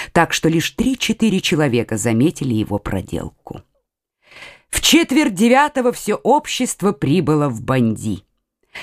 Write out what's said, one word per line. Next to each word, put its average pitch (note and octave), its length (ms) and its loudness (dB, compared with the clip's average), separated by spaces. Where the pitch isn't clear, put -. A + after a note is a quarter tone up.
так E3 200 2
что - 160 0
лишь E3 220 0
три-четыре A3 680 0
человека B2+ 580 0
заметили A#2+ 560 0
его G#2 260 -2
проделку. - 840 -8
В - 120 -4
четверть D#4 540 2
девятого B3 560 2
все - 240 -4
общество B3 760 0
прибыло D3 580 0
в A2 120 -8
Банди. A2 600 -2